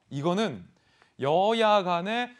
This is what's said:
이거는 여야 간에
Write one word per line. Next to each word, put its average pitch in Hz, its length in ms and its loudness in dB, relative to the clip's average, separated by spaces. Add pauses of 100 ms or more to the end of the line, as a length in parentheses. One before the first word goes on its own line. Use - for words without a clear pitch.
(100)
이거는 151 540 -2 (560)
여야 208 640 2
간에 196 580 -2